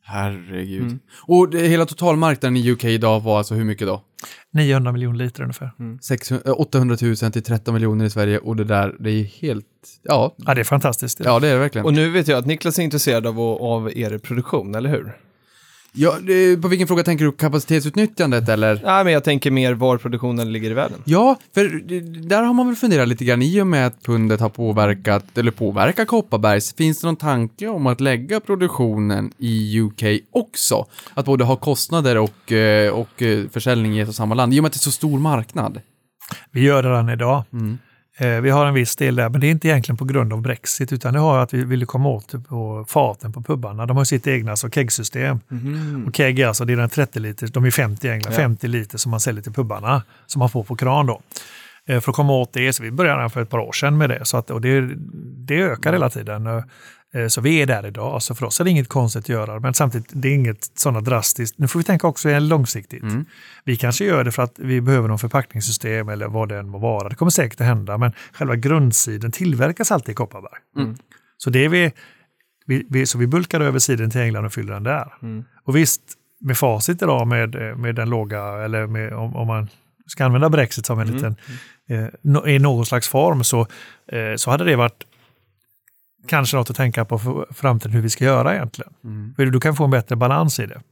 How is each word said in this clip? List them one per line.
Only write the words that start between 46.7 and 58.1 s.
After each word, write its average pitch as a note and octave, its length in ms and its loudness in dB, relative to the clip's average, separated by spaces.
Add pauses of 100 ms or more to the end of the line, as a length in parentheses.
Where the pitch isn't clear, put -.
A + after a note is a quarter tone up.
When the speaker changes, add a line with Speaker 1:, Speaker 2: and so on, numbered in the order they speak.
Speaker 3:
är A#2+ 40 2
den A#2 120 0
trettio C3+ 300 -2
liter, A2 280 -8
de B2 180 2
är B2 60 4
femtio A2+ 360 -2
i A#2+ 60 -2
England, G#2+ 200 -6
Speaker 2:
Ja. A2+ 40 2
Speaker 3:
femtio B2 300 0
liter A2+ 300 -4
som A#2 140 -4
man A2 80 -2
säljer G#2+ 240 -2
till G#2+ 100 -12
pubbarna, A2 500 -2 (240)
som - 120 -4
man B2 100 4
får A#2 140 -4
på A#2+ 120 -8
kran C3+ 300 2
då. A2+ 160 -2 (680)
Eh, B2+ 140 2
för C3+ 100 -2
att - 40 -2
komma C#3+ 180 4
åt B2+ 200 0
det, B2+ 200 0
så A#2+ 100 -6
vi A2+ 80 -8
började D3 260 0
redan A#2+ 120 -2
för A#2+ 120 -4
ett A2 80 -4
par A#2 100 -2
år A2+ 120 -6
sedan D3 260 2
med D3+ 120 4
det, A#2 160 -4
så - 120 -2
att, A#2 140 -6
och A#2 100 -4
det, C3 200 2 (640)
det D3+ 140 0
ökar D#3+ 320 0
hela D3+ 160 2
tiden. G#2+ 380 -8
Eh, A2+ 140 -4 (680)
så A2+ 140 -2
vi D3+ 200 2
är C#3 40 2
där A2 200 -2
idag, A2+ 380 -8